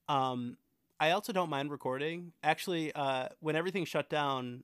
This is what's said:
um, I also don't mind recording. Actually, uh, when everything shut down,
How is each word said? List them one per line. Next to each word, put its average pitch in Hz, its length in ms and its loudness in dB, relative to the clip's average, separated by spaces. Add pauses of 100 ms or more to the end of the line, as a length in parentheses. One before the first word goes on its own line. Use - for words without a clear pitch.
um, 131 500 0 (400)
I 156 140 4
also 208 220 0
don't 180 160 2
mind 143 220 -2
recording. 151 600 -4 (100)
Actually, 156 540 0
uh, 135 320 0 (140)
when 156 160 0
everything 180 260 0
shut 147 260 -2
down, 131 540 0